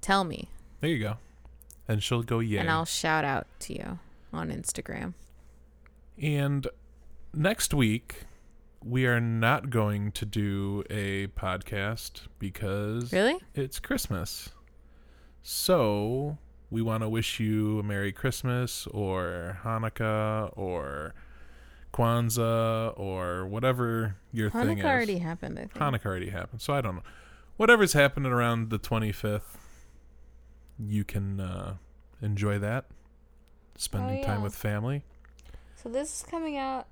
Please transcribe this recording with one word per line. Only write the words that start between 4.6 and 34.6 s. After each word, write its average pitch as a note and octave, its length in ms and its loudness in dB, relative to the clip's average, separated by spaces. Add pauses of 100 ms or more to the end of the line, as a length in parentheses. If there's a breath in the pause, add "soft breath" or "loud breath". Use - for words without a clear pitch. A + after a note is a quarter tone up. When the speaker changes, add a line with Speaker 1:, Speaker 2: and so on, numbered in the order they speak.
Speaker 2:
And C#3+ 460 0 (680)
next F3 400 2
week, A#2+ 520 2 (600 soft breath)
we B2+ 220 2
are A#2+ 160 6
not A#2 480 4
going G#2 420 2
to - 140 -4
do G2+ 640 0
a G2 380 -2
podcast G2 1000 -4 (100)
because G#2 720 -4
Speaker 1:
Really? A#3+ 280 4 (160)
Speaker 2:
it's C3+ 260 -4
Christmas. - 680 -4 (920 soft breath)
So C3 960 2 (340)
we A2+ 120 0
wanna A2 260 0
wish A2 320 0
you G#2+ 380 2
a G#2 40 -2
Merry G2+ 300 -2
Christmas B2 760 -2
or F#2 760 -2
Hanukkah A2 960 0
or D#2 560 -4 (800 loud breath)
Kwanzaa A2+ 1080 2
or F#2 460 -2
whatever A2+ 720 2 (140)
your A2 200 0
thing A3+ 100 0 (160)
Speaker 1:
Hanukkah - 40 -2
Speaker 2:
is. - 40 -2
Speaker 1:
already A#3 360 2
happened, E3+ 380 -6
I - 40 -8
think. - 120 -12
Speaker 2:
Hanukkah C#3 300 0
already F#2 240 -2
happened, F#2+ 320 -8
so D3 140 -2
I C#3 80 0
don't F#2+ 140 -4
know. E2+ 60 -10 (540 loud breath)
Whatever's A3 380 8
happening C#3+ 360 6
around A#2 380 4
the A2 80 0
twenty-fifth, G#2 800 -2 (1300 soft breath)
you G#2 220 0
can, G2 380 -2
uh, F#2 340 -6 (480)
enjoy G#2 380 2
that. A2 240 -2 (920)
Spending G2 440 -2
Speaker 1:
Oh, - 40 -4
Speaker 2:
time G#2 140 0
Speaker 1:
yeah. G#2 60 0
Speaker 2:
with G2 100 -4
family. A2 480 -2 (720 soft breath)